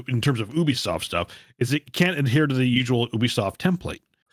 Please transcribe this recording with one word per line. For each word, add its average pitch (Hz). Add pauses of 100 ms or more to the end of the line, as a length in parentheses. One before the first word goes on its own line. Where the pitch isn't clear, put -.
in 123
terms 131
of 104
Ubisoft 120
stuff, 87 (300)
is 123
it -
can't 175
adhere 143
to 139
the 127
usual 123
Ubisoft 113
template. 175 (320)